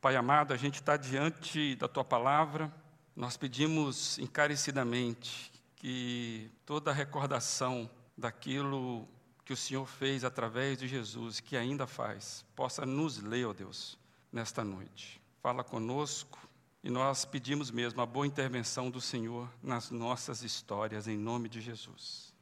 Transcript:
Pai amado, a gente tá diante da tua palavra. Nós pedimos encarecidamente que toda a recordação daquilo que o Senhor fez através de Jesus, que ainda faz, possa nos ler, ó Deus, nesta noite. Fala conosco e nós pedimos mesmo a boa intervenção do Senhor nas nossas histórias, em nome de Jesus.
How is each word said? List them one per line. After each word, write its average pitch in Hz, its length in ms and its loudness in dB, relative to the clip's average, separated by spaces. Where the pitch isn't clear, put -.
Pai 135 160 6
amado, 139 360 8
a 127 40 2
gente 139 260 0
tá 147 140 6
diante 143 800 0
da 135 100 0
tua 131 180 2
palavra. 147 680 4
Nós 123 220 -2
pedimos 143 800 2
encarecidamente 135 1300 0
que 120 760 -6
toda 147 260 0
a 139 40 4
recordação 139 960 0
daquilo 127 920 -2
que - 80 -6
o 127 40 -2
Senhor 131 300 -2
fez 135 380 0
através 127 540 0
de 127 100 -4
Jesus, 113 520 -4
que - 160 -6
ainda 131 300 0
faz, 107 580 -6
possa 131 300 -2
nos 135 340 0
ler, 117 260 0
ó 107 60 -2
Deus, 92 460 -10
nesta 117 320 -2
noite. - 560 -10
Fala 123 200 0
conosco 127 760 -4
e - 60 -4
nós 131 360 2
pedimos 135 460 -2
mesmo 120 300 0
a 120 60 4
boa 135 200 0
intervenção 127 640 0
do 123 100 -6
Senhor 120 480 -4
nas 120 280 -2
nossas 120 520 -2
histórias, 107 640 -2
em 110 120 0
nome 113 300 0
de 113 120 -8
Jesus. - 800 -12